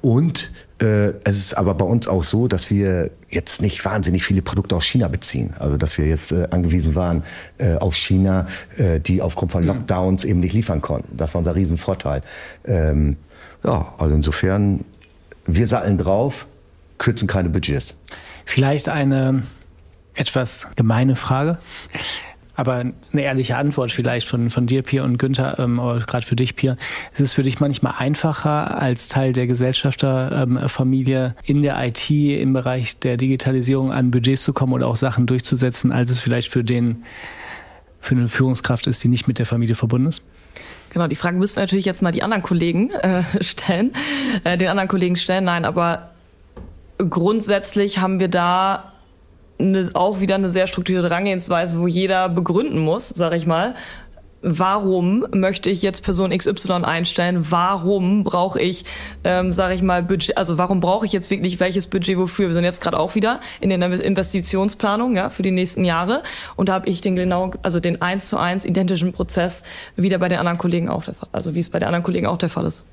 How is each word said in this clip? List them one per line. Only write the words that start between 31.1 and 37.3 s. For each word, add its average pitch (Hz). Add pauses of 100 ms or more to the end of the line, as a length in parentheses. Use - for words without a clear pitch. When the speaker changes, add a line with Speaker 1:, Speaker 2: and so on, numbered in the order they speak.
Speaker 2:
in 147
der 139
I 123
T, 147
im 131
Bereich 127
der 123
Digitalisierung 131
an 127
Budgets 127
zu 139
kommen 127
oder 127
auch 117
Sachen 123
durchzusetzen, 127
als 123
es 123
vielleicht 120
für 123
den, 117 (960)